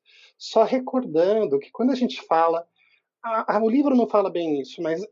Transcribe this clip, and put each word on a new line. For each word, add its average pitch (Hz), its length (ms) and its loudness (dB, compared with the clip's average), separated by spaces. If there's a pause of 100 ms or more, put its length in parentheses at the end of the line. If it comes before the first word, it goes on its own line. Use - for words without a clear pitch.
(380)
Só - 240 0
recordando 208 960 0
que - 140 -10
quando 240 180 -2
a - 60 0
gente - 260 -4
fala, 165 460 0 (560)
a, 226 320 -2
a, 214 80 2
o 226 40 4
livro 269 280 2
não 233 120 4
fala 196 220 2
bem 165 320 -2
isso, - 180 -12
mas 165 320 -4